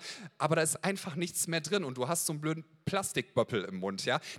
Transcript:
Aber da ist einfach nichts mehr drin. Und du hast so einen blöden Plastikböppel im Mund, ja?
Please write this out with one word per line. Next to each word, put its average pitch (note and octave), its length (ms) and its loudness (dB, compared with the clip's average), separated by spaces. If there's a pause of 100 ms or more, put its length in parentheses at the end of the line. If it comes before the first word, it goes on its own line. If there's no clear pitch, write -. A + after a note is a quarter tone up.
(380)
Aber D3+ 180 4
da D#3+ 60 6
ist D#3 220 2
einfach F#3+ 320 -2
nichts E3+ 320 -2
mehr E3 140 0
drin. G3 220 0
Und B2+ 140 -4
du B2 100 0
hast E3+ 200 0
so E3 60 0
einen D3 80 -6
blöden D#3+ 240 -2 (200)
Plastikböppel B2 800 0
im F#2+ 140 -6
Mund, G2 280 -2
ja? C3 140 4 (180)